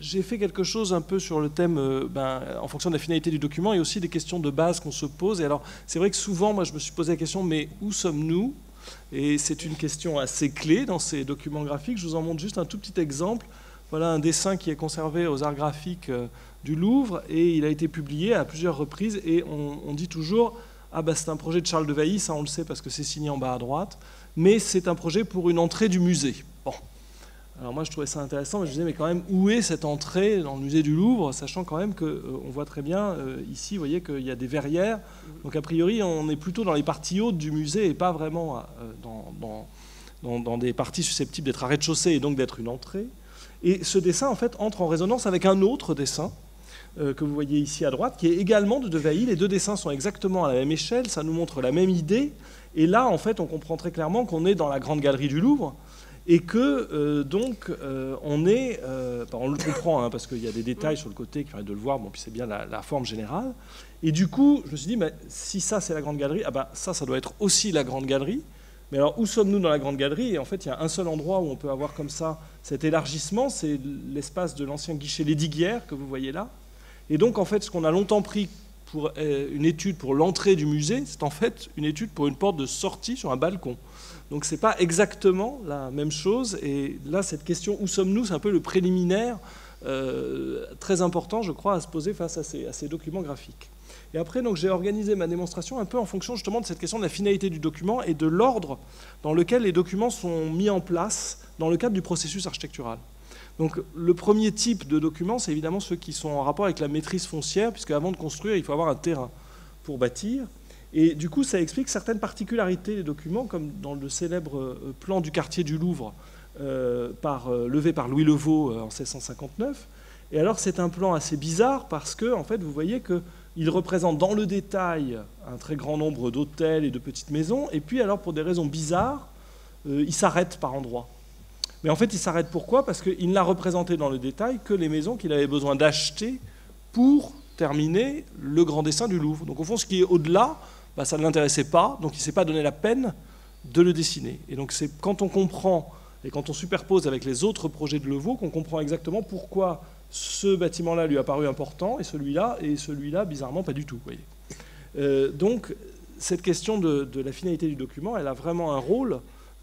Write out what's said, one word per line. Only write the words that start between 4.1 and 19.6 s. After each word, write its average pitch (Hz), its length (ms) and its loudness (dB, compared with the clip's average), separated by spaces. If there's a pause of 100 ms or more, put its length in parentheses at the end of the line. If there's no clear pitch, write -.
de 147 80 0
base 165 320 2
qu'on 151 100 -8
se - 140 -6
pose. 170 380 -2
Et - 20 0
alors, 143 180 0 (240)
c'est - 120 -4
vrai 190 100 4
que 196 80 -4
souvent, 208 380 2
moi, 190 100 0
je 131 80 -4
me 151 60 -8
suis - 140 -10
posé 165 200 0
la 156 60 0
question, 165 240 -2
mais 156 260 0 (140)
où 208 100 -4
sommes-nous ? 170 600 0 (580)
Et 143 240 2
c'est 147 300 -2
une 151 80 -6
question 151 440 -4
assez 135 300 0
clé 160 380 2
dans 180 120 0
ces 139 260 -2
documents 147 380 -6
graphiques. 147 360 -4
Je 175 80 -6
vous 160 80 -4
en 165 80 -2
montre 165 180 -2
juste 202 160 -6
un 175 80 0
tout 202 140 -10
petit 190 200 -10
exemple. 170 480 -2 (440)
Voilà 165 220 0
un 160 60 2
dessin 165 380 2
qui 175 140 -4
est 147 60 -2
conservé 156 500 -2
aux 143 160 0
Arts 147 120 0
Graphiques, 151 540 -4
euh, 123 180 -2 (360)
du 143 120 -4
Louvre 202 560 2
et 165 260 4
il 151 80 4
a 151 40 2
été 156 200 0
publié 156 460 0
à 151 100 2
plusieurs 160 320 -2
reprises 190 480 -4
et 165 200 4
on, 147 420 -6